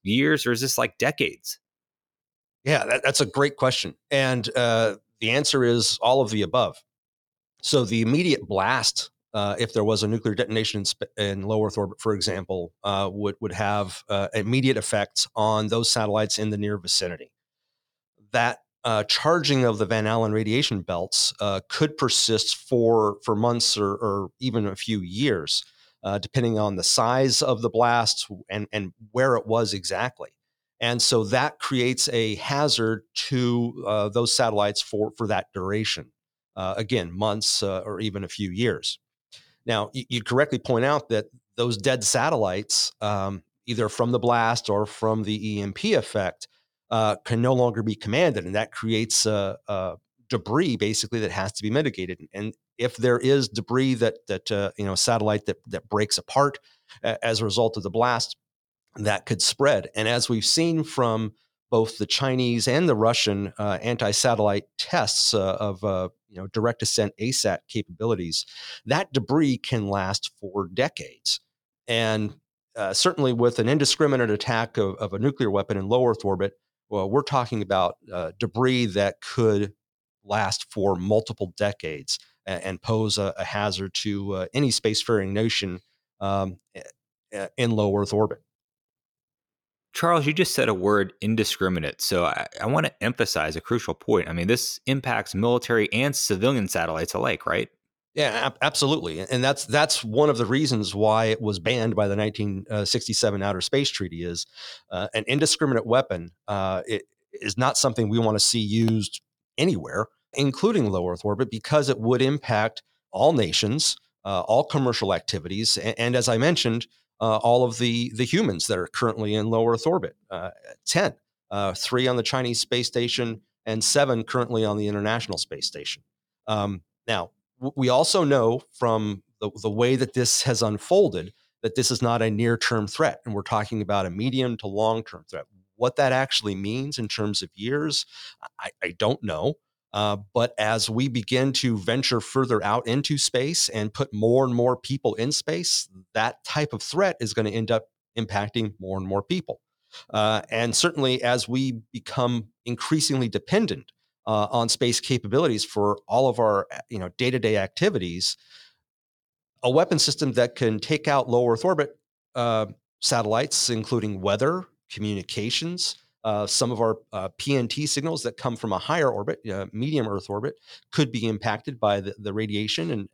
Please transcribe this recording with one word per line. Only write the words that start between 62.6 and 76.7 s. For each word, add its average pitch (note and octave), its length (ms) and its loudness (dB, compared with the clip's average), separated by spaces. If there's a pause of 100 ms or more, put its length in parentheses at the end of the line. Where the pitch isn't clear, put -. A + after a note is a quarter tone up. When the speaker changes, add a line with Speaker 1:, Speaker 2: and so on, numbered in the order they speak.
Speaker 2:
and D#3 180 2
the C#3 80 4
Russian, G#2 640 2
uh, G#2 220 -2
anti-satellite A2 840 2 (120)
tests, - 560 0
uh, F#2+ 260 0
of, G2 240 -4
uh, F#2 280 -2 (180)
you G2+ 80 -18
know, F#2+ 120 -10
direct A2+ 340 0
ascent G#2+ 360 0
asat G#2+ 500 -2
capabilities, F#2 760 -4 (400)
that D#3 300 -2
debris C3+ 420 2
can G#2+ 320 -4
last G2 500 -2
for G2 300 -6
decades. - 720 -4 (480)
And, A2 460 0 (420)
uh, G2 160 -4
certainly D3 400 2
with A#2+ 260 2
an A2+ 80 2
indiscriminate C#3 640 2
attack A2+ 480 -2
of, G2 200 0
of G2 180 -6
a G2 40 -4
nuclear B2+ 320 0
weapon G2+ 280 0
in F#2+ 100 -4
low B2 180 4
Earth A2+ 160 0
orbit, G2 300 0 (380)